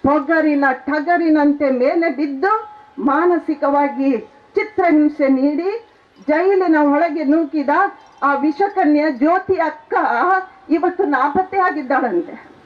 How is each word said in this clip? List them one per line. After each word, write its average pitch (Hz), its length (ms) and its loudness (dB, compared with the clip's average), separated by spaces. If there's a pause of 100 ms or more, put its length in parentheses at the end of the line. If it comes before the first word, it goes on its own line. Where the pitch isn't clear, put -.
ಪೊಗರಿನ 294 680 0
ಟಗರಿನಂತೆ 294 960 0
ಮೇಲೆ 302 400 0
ಬಿದ್ದು 302 600 -4 (300)
ಮಾನಸಿಕವಾಗಿ 285 1160 0 (380)
ಚಿತ್ರಹಿಂಸೆ 311 720 0
ನೀಡಿ 294 600 0 (400)
ಜೈಲಿನ 359 540 2
ಒಳಗೆ 302 420 0
ನೂಕಿದ 294 460 0 (540)
ಆ 277 100 2
ವಿಷಕನ್ಯೆ 302 760 0
ಜ್ಯೋತಿ 330 420 0
ಅಕ್ಕ 320 400 -4 (760)
ಇವತ್ತು 339 340 0
ನಾಪತ್ತೆ 294 540 -2
ಆಗಿದ್ದಾಳಂತೆ. 262 1000 -2 (100)